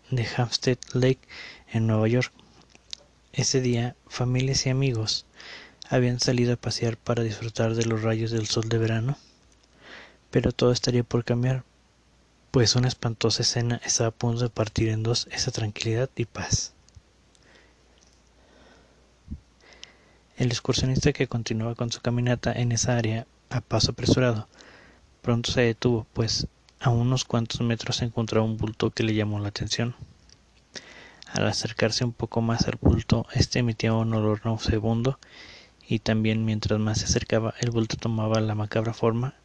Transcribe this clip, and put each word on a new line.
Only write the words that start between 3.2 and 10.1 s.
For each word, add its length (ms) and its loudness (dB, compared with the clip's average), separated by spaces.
Ese 280 0
día, 340 0
familias 580 0
y 40 0
amigos 580 0
habían 300 2
salido 340 2
a 40 -4
pasear 400 -4
para 240 -2
disfrutar 540 -2
de 100 0
los 160 -2
rayos 300 0
del 160 -2
sol 200 -2
de 120 0
verano, 360 0